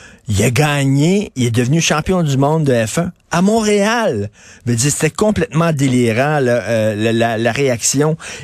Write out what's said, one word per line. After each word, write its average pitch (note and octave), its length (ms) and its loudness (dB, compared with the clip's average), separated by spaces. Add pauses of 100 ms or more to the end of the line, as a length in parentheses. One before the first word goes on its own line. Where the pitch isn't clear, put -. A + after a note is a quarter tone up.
(280)
Il G#2 160 0
a B2 80 2
gagné, C#3+ 840 2
il B2 120 -2
est A#2+ 40 0
devenu B2 300 0
champion E3+ 420 0
du C#3+ 140 0
monde D3+ 260 2
de A#2+ 240 2
F - 120 -4
un F3 120 -2 (220)
à E3+ 100 0
Montréal. G#3 880 0 (340)
Je A#2+ 60 -2
veux A#2+ 60 0
dire, C#3 160 0
c'était D#3 180 0
complètement E3+ 640 0
délirant, B2+ 680 0
là, A#2+ 240 0
euh, A2 320 0
la, A2 180 0
la, A#2 260 0
la A#2 120 0
réaction. C#3 680 0 (280)